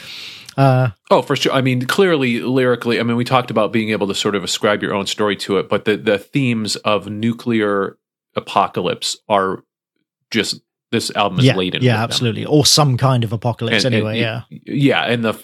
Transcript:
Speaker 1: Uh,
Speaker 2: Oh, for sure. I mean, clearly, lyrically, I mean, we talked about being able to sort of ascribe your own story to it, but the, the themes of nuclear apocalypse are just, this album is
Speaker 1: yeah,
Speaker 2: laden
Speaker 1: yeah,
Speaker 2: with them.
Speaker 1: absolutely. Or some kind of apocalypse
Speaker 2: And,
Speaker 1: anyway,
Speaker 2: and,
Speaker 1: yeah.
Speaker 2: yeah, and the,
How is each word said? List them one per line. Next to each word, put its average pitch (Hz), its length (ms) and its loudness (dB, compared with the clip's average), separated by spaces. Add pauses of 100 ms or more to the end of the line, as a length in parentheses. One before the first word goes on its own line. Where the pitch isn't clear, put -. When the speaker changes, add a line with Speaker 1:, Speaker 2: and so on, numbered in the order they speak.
(560)
Speaker 1:
Uh, 127 340 4 (200)
Speaker 2:
Oh, 175 120 6
for 139 120 -2
sure. - 180 0
I 131 100 2
mean, 127 240 0
clearly, 135 540 2
lyrically, 120 600 2
I - 20 0
mean, 117 140 0
we 120 80 0
talked 123 260 0
about 107 220 0
being 110 180 0
able 104 160 0
to 95 80 -2
sort 104 220 -2
of 87 80 -4
ascribe 104 400 0
your 92 100 -2
own 98 140 -2
story 104 300 -2
to 98 200 -2
it, 82 100 -4
but 104 160 -2
the, 107 120 2
the 107 220 0
themes 117 580 -2
of 104 320 -2
nuclear 107 920 -2 (380)
apocalypse - 800 -2 (120)
are 95 360 0 (680)
just, 98 300 -2 (320)
this 113 220 -2
album 98 240 -2
is 123 60 4
Speaker 1:
yeah, 127 120 4
Speaker 2:
laden 92 260 -2
Speaker 1:
yeah, 123 100 4
Speaker 2:
with 110 60 0
them. 110 40 0
Speaker 1:
absolutely. 113 420 -2
Or 147 220 2
some 143 300 4
kind 131 260 2
of 110 100 -2
apocalypse 113 520 -2
Speaker 2:
And, 123 100 0
Speaker 1:
anyway, 107 260 0
Speaker 2:
and, 117 300 -4
Speaker 1:
yeah. - 240 -12
Speaker 2:
yeah, 120 300 2
and 117 200 0
the, 110 200 -2